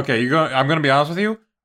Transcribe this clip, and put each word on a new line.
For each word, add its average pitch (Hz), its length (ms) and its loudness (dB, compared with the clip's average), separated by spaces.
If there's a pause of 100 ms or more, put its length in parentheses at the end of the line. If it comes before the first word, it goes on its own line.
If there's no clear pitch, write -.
Okay, 120 180 0
you 123 80 -2
go, 139 160 2
I'm 131 220 0
gonna 156 140 0
be 143 80 2
honest 147 200 2
with 170 100 -6
you. 214 200 -4 (240)